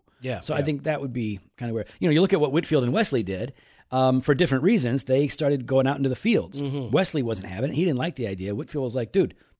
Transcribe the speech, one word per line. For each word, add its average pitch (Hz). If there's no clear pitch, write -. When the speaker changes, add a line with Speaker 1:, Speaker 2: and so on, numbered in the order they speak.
Speaker 1:
Yeah, 127
Speaker 2:
So 156
I 147
Speaker 1:
yeah. 143
Speaker 2:
think 143
that 151
would 135
be 110
kinda 120
where, 110
you 185
know, 156
you 156
look 196
at 160
what 143
Whitfield 151
and 120
Wesley 143
did, 95
um, 131
for 143
different 131
reasons. 139
They 135
started 143
going 131
out 143
into 135
the 127
fields. 127
Speaker 1:
Mm-hmm. 135
Speaker 2:
Wesley 156
wasn't 110
having 104
it. -
He 175
didn't 147
like 151
the 117
idea. 98
Whitfield 131
was 120
like, 120
"Dude, 175